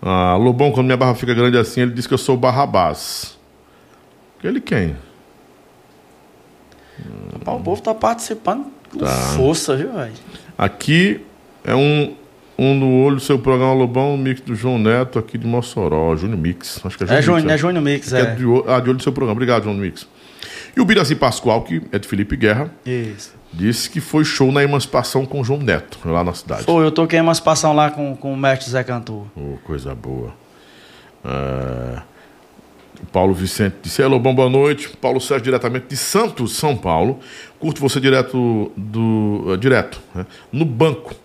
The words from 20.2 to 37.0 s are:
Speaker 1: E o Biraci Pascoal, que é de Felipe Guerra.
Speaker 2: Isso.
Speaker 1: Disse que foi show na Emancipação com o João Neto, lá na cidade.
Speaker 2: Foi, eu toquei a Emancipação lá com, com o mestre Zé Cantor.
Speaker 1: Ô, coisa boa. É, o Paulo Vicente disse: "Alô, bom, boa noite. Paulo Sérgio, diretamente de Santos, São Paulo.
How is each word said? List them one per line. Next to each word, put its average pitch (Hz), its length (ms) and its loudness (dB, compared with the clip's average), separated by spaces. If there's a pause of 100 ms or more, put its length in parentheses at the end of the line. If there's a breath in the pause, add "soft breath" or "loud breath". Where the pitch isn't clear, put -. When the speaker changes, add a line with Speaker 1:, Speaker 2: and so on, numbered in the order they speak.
Speaker 1:
E - 40 2
o 254 40 6
Biraci 180 300 4
Pascoal, 113 480 2
que 82 280 -6
é 101 80 -2
de 101 80 -8
Felipe 104 300 -4
Guerra. 110 340 0 (140)
Speaker 2:
Isso. 113 480 -8 (240)
Speaker 1:
Disse 107 320 0
que 160 120 -6
foi 151 240 2
show 135 260 2
na 139 140 4
Emancipação 135 600 0
com 143 160 -6
o 123 40 -2
João 139 160 -2
Neto, 98 440 -2
lá 85 200 0
na 87 100 -4
cidade. - 300 -8
Speaker 2:
Foi, 165 200 4
eu 156 60 4
toquei 160 280 2
a 165 40 4
Emancipação 160 500 2
lá 151 180 4
com, 143 260 -6
com 139 160 -8
o 135 40 -4
mestre 135 340 0
Zé 127 120 -2
Cantor. 113 440 -8 (100)
Speaker 1:
Ô, 71 280 -10
coisa 67 300 -8
boa. 60 380 -10 (920 loud breath)
É, 64 760 -6 (1000 loud breath)
o - 60 -18
Paulo 95 260 2
Vicente 92 500 -2
disse: 85 200 -2
"Alô, 135 160 4
bom, 131 160 2
boa 127 160 4
noite. 143 380 2 (120)
Paulo 127 200 0
Sérgio, 127 240 -2
diretamente 127 440 -2
de 139 80 -8
Santos, 170 600 -2
São 147 200 0
Paulo. 92 440 0 (400 loud breath)